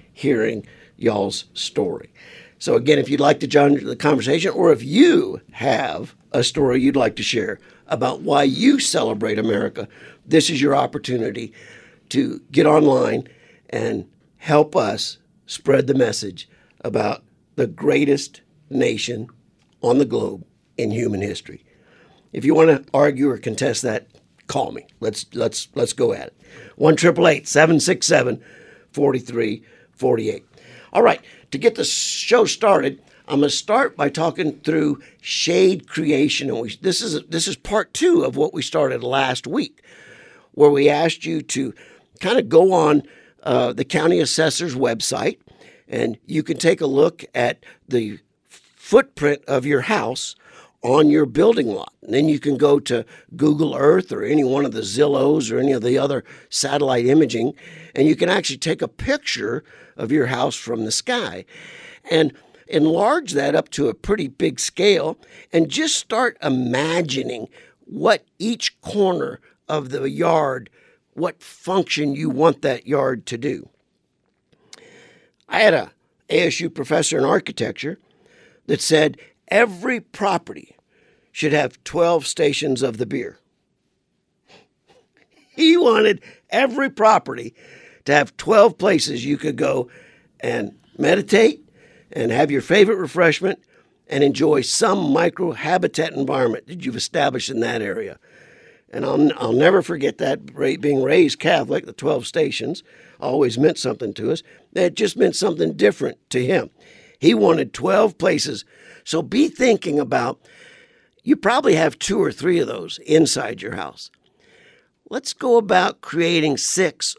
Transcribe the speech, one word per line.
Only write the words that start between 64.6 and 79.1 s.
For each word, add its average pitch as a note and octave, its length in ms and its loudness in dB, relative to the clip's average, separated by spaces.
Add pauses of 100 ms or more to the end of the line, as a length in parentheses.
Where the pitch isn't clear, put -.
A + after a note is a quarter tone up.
and E3 160 2
just D4+ 260 -2
start A#3 460 -4
imagining C3 1080 -4 (380)
what G3+ 400 0 (120)
each - 440 -6
corner F#3 580 -2 (300)
of C#3+ 220 -6
the C3+ 180 -4
yard, C#3+ 600 -2 (440)
what E3 280 -6
function D3+ 720 -2
you D3+ 140 -4
want C#3 320 2
that C3 240 -4
yard C3 420 -2
to A#2+ 100 -6
do. A#2 320 -8 (1800)
I - 120 -2
had G#3+ 140 6
a A#2+ 200 -2 (360)
A E3+ 180 2
S A#2 120 -4
U E3 100 -6
professor D3+ 480 -2
in C3 60 0
architecture D#3 760 -4 (680)
that - 140 -2
said D#3 360 2 (320)